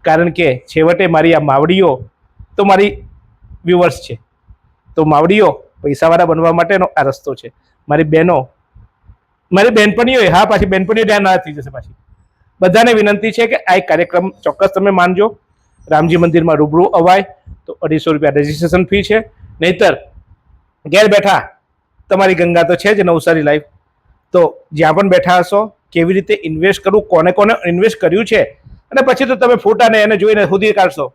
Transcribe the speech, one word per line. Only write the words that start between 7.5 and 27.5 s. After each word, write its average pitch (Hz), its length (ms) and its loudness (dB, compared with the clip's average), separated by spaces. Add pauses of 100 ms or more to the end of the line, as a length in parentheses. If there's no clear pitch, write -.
મારી 151 160 0
બહેનો, 160 340 2 (1120)
મારી 208 260 2
બહેનપણીઓએ, 220 520 0
હા, 185 160 2
પાછી 202 280 -2
બહેનપણીઓ 202 320 -2
ધ્યાન 202 240 0
રાખી 180 240 -2
જશે 135 180 -14
પાછી. - 240 -18 (680)
બધાને 220 320 2
વિનંતી 208 380 0
છે 233 160 -2
કે 220 100 -4
આ 185 180 0
એક 190 120 -2
કાર્યક્રમ 175 400 -2 (160)
ચોક્કસ 190 320 -2
તમે 196 160 0
માનજો. 185 360 0 (600)
રામજી 160 300 0
મંદિરમાં 165 400 2
રૂબરૂ 151 300 0 (120)
અવાય 185 260 2 (400)
તો - 160 -18
અઢીસો 160 320 -2
રૂપિયા 147 240 0
રજિસ્ટ્રેશન 156 480 -2
ફી 196 180 -2
છે, 214 140 -2 (440)
નહીતર 185 320 0 (920)
ઘેર 196 240 2
બેઠા 196 320 2 (680)
તમારી 190 320 0
ગંગા 170 220 2
તો 175 120 0
છે 208 200 -2
જ 202 60 -2
નવસારી 165 460 0
લાઈવ, 147 180 -2 (680)
તો 180 80 4 (300)
જ્યાં 156 240 0
પણ 196 140 0
બેઠા 180 300 2
હશો 202 240 -2 (280)
કેવી 170 220 -2
રીતે 196 200 -2 (100)
ઇન્વેસ્ટ 165 400 -2
કરવું, 196 240 0
કોને 175 240 2
કોને 208 220 0 (140)